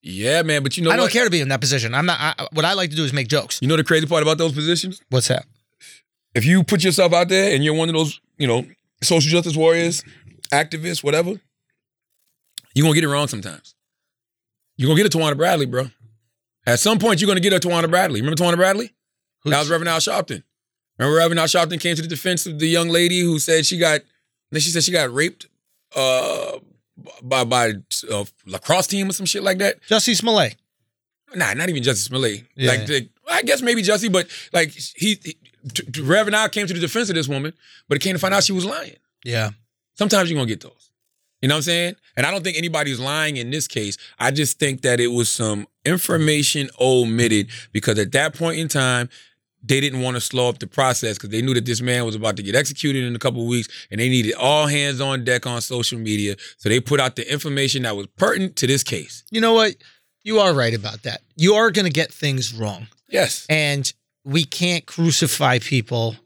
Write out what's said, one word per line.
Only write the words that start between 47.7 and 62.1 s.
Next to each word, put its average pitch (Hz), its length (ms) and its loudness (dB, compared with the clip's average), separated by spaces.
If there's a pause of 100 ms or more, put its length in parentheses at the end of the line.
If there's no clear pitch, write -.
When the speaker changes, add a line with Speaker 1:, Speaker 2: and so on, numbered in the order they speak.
Speaker 1:
because 107 280 0
at 98 120 -2
that 147 220 0
point 165 240 -4
in 160 80 -4
time, 127 420 0 (520)
they 131 200 0
didn't 131 220 -2
wanna 123 180 -2
slow 123 280 0
up 120 120 -4
the 101 80 -12
process 120 500 0
'cause 101 120 -12
they 113 120 -2
knew 131 120 0
that 120 100 0
this 120 160 -4
man 123 260 -2
was 110 80 -4
about 107 220 -2
to 101 80 -10
get 101 100 -4
executed 139 480 -2
in 120 140 -4
a - 20 -10
couple 123 240 -2
of 117 60 -4
weeks 120 180 0 (240)
and 101 100 -6
they 123 80 2
needed 120 260 2
all 147 340 2
hands 143 320 -2
on 135 240 -4
deck 123 240 0
on 120 120 -4
social 120 380 -4
media. 104 380 -2 (220)
So - 100 -4
they 117 100 4
put 135 220 0
out 127 160 0
the 120 140 -8
information 139 520 -2
that 110 140 -4
was 98 100 -8 (100)
pertinent 190 400 0
to 123 120 0
this 135 160 2
case. - 480 -8
Speaker 2:
You 220 80 -2
know 226 140 4
what? 220 200 4 (480)
You 214 160 0
are 185 160 4
right 117 200 2
about 107 280 -8
that. - 200 -10 (120)
You 180 200 4
are 220 180 4
gonna 185 180 0
get 160 240 -2